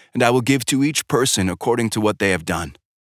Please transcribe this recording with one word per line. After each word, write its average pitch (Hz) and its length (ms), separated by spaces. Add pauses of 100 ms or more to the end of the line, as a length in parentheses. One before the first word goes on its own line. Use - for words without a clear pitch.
(120)
and 123 120
I 120 80
will 127 100
give 135 240
to 139 180
each 151 240
person 117 420
according 117 420
to 110 100
what 104 160
they 98 140
have 82 140
done. 85 320 (400)